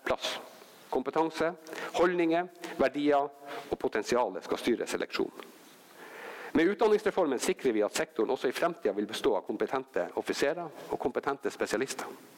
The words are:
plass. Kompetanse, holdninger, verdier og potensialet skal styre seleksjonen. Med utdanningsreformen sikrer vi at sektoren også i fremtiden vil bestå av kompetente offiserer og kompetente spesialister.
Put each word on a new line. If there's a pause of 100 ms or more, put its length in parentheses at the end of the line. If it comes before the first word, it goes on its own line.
plass. (580)
Kompetanse, (500)
holdninger, (320)
verdier
og
potensialet
skal
styre
seleksjonen. (1040)
Med
utdanningsreformen
sikrer
vi
at
sektoren
også
i
fremtiden
vil
bestå
av
kompetente (160)
offiserer (240)
og
kompetente
spesialister. (320)